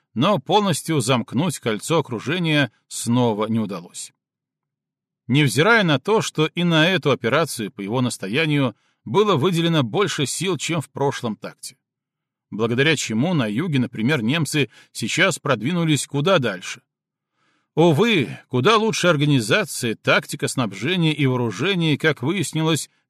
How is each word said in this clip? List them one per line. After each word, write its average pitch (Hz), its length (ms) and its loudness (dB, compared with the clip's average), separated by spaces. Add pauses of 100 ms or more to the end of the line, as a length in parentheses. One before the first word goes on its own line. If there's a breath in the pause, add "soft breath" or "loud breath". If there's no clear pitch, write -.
(120)
Но 170 260 0
полностью 165 600 0
замкнуть 123 580 -2
кольцо 120 420 -2
окружения 147 720 -2 (160)
снова 117 600 0
не 113 120 -2
удалось. 92 540 -8 (1120)
Невзирая 151 580 4
на 151 140 2
то, 208 220 0
что - 280 -2
и 170 160 -4
на 165 220 4
эту 156 260 2
операцию 117 600 -2
по - 80 -14
его 110 220 -2
настоянию 131 720 -2 (300)
было 190 300 2
выделено 165 460 2
больше 147 440 -2
сил, 175 320 -4
чем 165 240 -4
в - 80 -12
прошлом 127 440 -4
такте. - 440 -16 (680)
Благодаря 117 460 0
чему 139 400 -2
на 131 120 0
юге, 135 340 -2
например, 120 420 -2
немцы 143 480 -2 (220 soft breath)
сейчас 160 480 -2
продвинулись 147 680 0
куда 160 320 2
дальше. 101 420 -4 (920)
Увы, 160 640 2 (100)
куда 131 280 2
лучше 208 320 2
организация, 143 880 2
тактика 143 500 -2
снабжения 139 680 -2
и 135 140 0
вооружения, 131 720 0
как 156 240 0
выяснилось, 160 640 -2 (220)